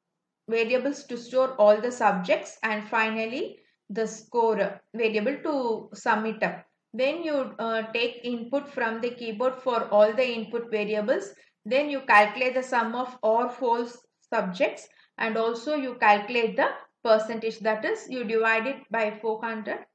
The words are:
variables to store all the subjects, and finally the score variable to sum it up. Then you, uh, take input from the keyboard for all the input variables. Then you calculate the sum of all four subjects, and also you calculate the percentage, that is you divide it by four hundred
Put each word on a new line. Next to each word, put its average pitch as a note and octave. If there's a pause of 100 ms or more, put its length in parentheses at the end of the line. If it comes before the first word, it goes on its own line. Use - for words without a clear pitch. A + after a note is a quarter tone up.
(480)
variables A#3
to B3
store B3+
all G#3+
the B3
subjects, G3
and G#3+
finally A3 (320)
the G#3+
score A3 (140)
variable A3
to B3+
sum A3
it A3
up. F3 (300)
Then C#4
you, C#4
uh, A3+ (100)
take A#3+
input A#3+
from A3+
the A#3+
keyboard A#3+
for A#3+
all G#3
the B3+
input A#3
variables. G#3+ (320)
Then C#4
you C#4
calculate A#3
the B3+
sum A#3
of B3
all A3+
four A#3+ (460)
subjects, G#3+ (300)
and A3+
also A#3
you C4
calculate G#3+
the C#4+ (340)
percentage, A3
that G#3+
is G#4+
you B3+
divide A3+
it C4+ (140)
by G#3+
four A3
hundred A3+ (160)